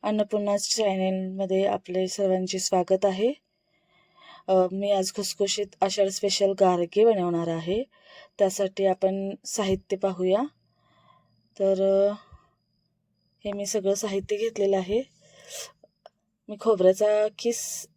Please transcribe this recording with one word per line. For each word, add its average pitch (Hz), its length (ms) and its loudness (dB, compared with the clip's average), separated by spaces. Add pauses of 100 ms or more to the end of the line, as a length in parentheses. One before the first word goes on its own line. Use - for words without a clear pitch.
अन्नपूर्णा 208 560 -2
चॅनलमध्ये 190 1080 -2
आपले 185 420 -2
सर्वांचे 185 520 0
स्वागत 190 460 2
आहे. 202 280 0 (1120)
अ, 190 60 2 (180)
मी 196 200 -2
आज 190 220 0
खुसखुशीत 202 520 -4 (160)
आषाढ 196 260 2
स्पेशल 196 520 0
गारगे 180 460 4
बनवणार 175 420 2
आहे. 165 360 -4 (560)
त्यासाठी 196 460 0
आपण 196 500 0 (100)
साहित्य 190 520 -4
पाहूया. 190 440 0 (1200)
तर, 196 480 2
अ, 208 60 0 (1300)
हे 202 60 -6
मी 202 140 -8
सगळं 196 280 -2
साहित्य 202 440 -4
घेतलेलं 202 400 0
आहे. 196 260 -2 (1400)
मी 214 120 -12
खोबऱ्याचा 208 680 4 (120)
किस - 580 -6